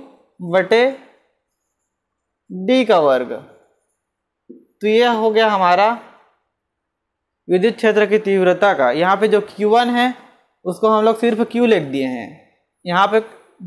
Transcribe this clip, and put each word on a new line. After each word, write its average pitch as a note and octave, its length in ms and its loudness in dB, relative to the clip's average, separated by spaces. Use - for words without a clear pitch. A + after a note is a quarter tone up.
बटे F#3 440 0
D G#3+ 360 0
का G#3 160 2
वर्ग। B2+ 300 0
तो G#3 60 -2
ये A3+ 200 4
हो A3+ 240 0
गया A3 180 2
हमारा F#3+ 420 2
विद्युत F#3 280 0
क्षेत्र G#3+ 300 0
की G3+ 140 0
तीव्रता G3 540 0
का। C3+ 200 2
यहाँ F3+ 240 0
पे G#3+ 100 0
जो G3+ 200 0
क्यू G#3 220 -4
वन A#3+ 220 2
है B3 220 -2
उसको F3+ 240 -2
हम G#3+ 160 2
लोग A3 140 2
सिर्फ A#3 240 -2
Q A#3+ 220 -2
लिख G#3 200 2
दिए C3+ 220 -4
हैं, A#2+ 520 -14
यहाँ F3+ 220 0
पे G#3+ 120 -2